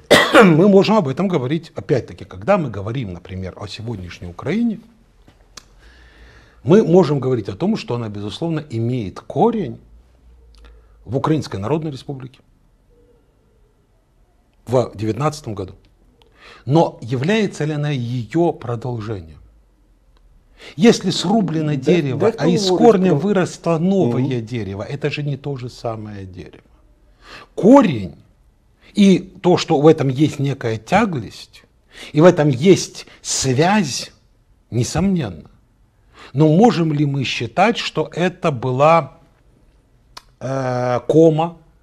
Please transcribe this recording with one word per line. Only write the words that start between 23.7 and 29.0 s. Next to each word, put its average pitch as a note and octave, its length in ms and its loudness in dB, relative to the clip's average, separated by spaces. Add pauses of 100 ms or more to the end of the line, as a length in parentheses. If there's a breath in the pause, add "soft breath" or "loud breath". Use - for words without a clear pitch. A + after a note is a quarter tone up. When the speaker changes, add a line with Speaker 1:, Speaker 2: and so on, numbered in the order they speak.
Speaker 1:
новое E3 420 0
Speaker 2:
Мгм. B2+ 240 -4
Speaker 1:
дерево, G2+ 380 -8
это C#3+ 260 -6
же D3 140 -6
не C#3+ 140 -6
то C#3 200 -10
же B2 120 -12
самое G#2+ 560 -12
дерево. - 380 -20 (920 loud breath)
Корень E3+ 600 4 (800 soft breath)
и G3 260 4 (220)